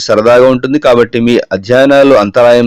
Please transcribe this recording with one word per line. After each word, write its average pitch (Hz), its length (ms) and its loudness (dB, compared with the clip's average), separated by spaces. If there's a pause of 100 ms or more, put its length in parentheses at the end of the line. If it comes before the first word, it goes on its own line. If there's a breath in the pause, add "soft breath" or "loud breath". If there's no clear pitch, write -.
సరదాగా 120 480 2
ఉంటుంది 135 320 -4
కాబట్టి 120 400 0
మీ 120 80 0 (200)
అధ్యయనాలు 135 680 0
అంతరాయం 120 440 0